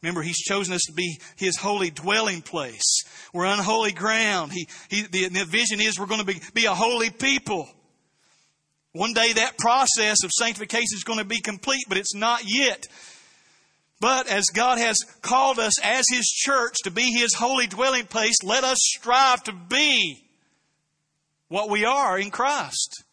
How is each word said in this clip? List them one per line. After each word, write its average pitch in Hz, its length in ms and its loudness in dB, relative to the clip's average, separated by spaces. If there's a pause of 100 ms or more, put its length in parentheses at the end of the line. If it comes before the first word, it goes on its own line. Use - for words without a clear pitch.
Remember, 165 200 -4
he's 165 180 -4
chosen 196 340 -2
us 175 100 0
to 160 100 -8
be 170 260 -4 (160)
his 185 220 -2
holy 196 340 -2
dwelling 185 500 -2
place. 123 640 -2 (300)
We're 175 100 -2
unholy 208 480 2
ground. 196 640 0
He, 175 160 -8 (200)
he, 208 120 -2
the, 185 260 -2
the 185 160 -4
vision 214 380 0
is 214 180 0
we're 202 60 -4
gonna 214 180 -4
be, 190 160 -4 (140)
be 233 100 2
a 208 100 2
holy 226 360 0
people. 220 600 -2 (1200)
One 202 180 -2
day 233 220 4
that 220 240 2
process 226 680 4
of 180 80 -4
sanctification 226 640 -2
is 185 80 -10
gonna 220 220 -4
be 214 160 -4
complete, 247 480 -4
but 190 80 0
it's 202 180 -4
not 233 300 0
yet. 240 420 0 (1120)
But 254 280 2
as 202 260 0
God 240 240 4
has 226 200 2 (240)
called 262 380 2
us 220 220 2
as 240 280 2
his 247 160 0
church 247 580 0
to 190 80 -4
be 240 200 0
his 233 220 2
holy 247 340 0
dwelling 247 380 0
place, 220 380 0
let 226 200 0
us 262 160 0
strive 254 640 2
to 220 80 -8
be 202 720 0 (1200)
what 208 220 -2
we 208 160 2
are 240 340 2
in 202 100 -4
Christ. 247 840 -2